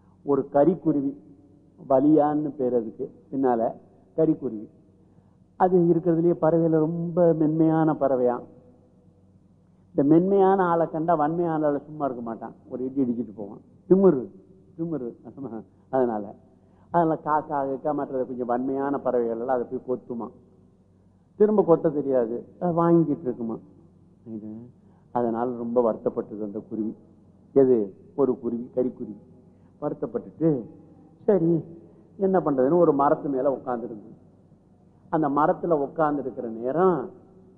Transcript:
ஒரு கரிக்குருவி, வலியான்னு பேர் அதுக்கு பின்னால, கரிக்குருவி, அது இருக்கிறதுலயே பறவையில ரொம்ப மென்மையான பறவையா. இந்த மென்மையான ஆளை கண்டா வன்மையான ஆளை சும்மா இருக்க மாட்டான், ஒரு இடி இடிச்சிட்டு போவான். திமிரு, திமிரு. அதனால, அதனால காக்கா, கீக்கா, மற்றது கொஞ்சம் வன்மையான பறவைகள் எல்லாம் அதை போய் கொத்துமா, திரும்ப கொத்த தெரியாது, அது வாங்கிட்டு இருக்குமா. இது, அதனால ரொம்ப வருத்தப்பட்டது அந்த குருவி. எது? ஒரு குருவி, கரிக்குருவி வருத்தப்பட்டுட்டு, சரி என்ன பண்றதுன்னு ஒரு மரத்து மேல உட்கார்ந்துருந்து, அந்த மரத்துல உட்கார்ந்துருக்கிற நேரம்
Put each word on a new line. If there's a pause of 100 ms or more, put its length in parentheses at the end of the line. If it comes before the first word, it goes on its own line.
(260)
ஒரு
கரிக்குருவி, (760)
வலியான்னு
பேர்
அதுக்கு (200)
பின்னால, (460)
கரிக்குருவி, (880)
அது
இருக்கிறதுலயே
பறவையில
ரொம்ப
மென்மையான
பறவையா. (1500)
இந்த
மென்மையான
ஆளை
கண்டா
வன்மையான
ஆளை
சும்மா
இருக்க
மாட்டான், (160)
ஒரு
இடி
இடிச்சிட்டு
போவான். (300)
திமிரு, (500)
திமிரு. (760)
அதனால, (560)
அதனால
காக்கா,
கீக்கா,
மற்றது
கொஞ்சம்
வன்மையான
பறவைகள்
எல்லாம்
அதை
போய்
கொத்துமா, (1080)
திரும்ப
கொத்த
தெரியாது, (140)
அது
வாங்கிட்டு
இருக்குமா. (680)
இது, (640)
அதனால
ரொம்ப
வருத்தப்பட்டது
அந்த
குருவி. (580)
எது? (220)
ஒரு
குருவி,
கரிக்குருவி (680)
வருத்தப்பட்டுட்டு, (640)
சரி (540)
என்ன
பண்றதுன்னு
ஒரு
மரத்து
மேல
உட்கார்ந்துருந்து, (960)
அந்த
மரத்துல
உட்கார்ந்துருக்கிற
நேரம் (480)